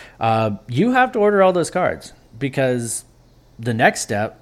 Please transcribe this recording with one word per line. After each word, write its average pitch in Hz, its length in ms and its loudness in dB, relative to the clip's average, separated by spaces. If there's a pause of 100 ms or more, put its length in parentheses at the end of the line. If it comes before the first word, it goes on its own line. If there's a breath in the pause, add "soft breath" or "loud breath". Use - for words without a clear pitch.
(220 loud breath)
uh, 110 300 0 (180)
you 170 220 2
have 254 220 2
to 226 60 -2
order 208 240 4
all 185 80 6
those 170 180 0
cards 131 440 -4 (240)
because 127 680 -2 (560)
the 117 140 -4
next 131 280 2
step 110 400 -6